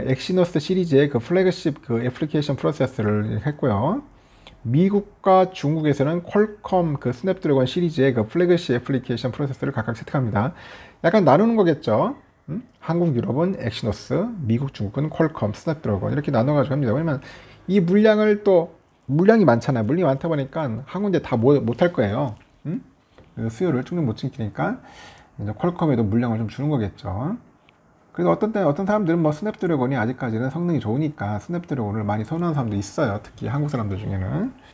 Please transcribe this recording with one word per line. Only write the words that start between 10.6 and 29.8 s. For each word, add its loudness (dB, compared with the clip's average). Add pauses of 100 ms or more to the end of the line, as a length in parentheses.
약간 4
나누는 6
거겠죠. 2 (340)
음? -8 (160)
한국, 0
유럽은 0
엑시노스, -4 (140)
미국, -2
중국은 -4
퀄컴, -2
스냅드래곤 -4
이렇게 -2
나눠가지고 2
합니다. 0
왜냐면 -2 (460)
이 2
물량을 4
또, 4 (300)
물량이 6
많잖아요. 4
물량이 0
많다 0
보니까 -4
한 -6
군데 0
다 -2
모-, 4
못할 0
거예요. -2 (300)
음? -6 (500)
그래서 -4
수요를 0
충분히 -2
못 -2
지키니까 -6 (600)
이제 -6
퀄컴에도 0
물량을 0
좀 -2
주는 -4
거겠죠. -4 (760)
그래서 0
어떤 0
때, -2
어떤 0
사람들은 2
뭐 2
스냅드래곤이 -2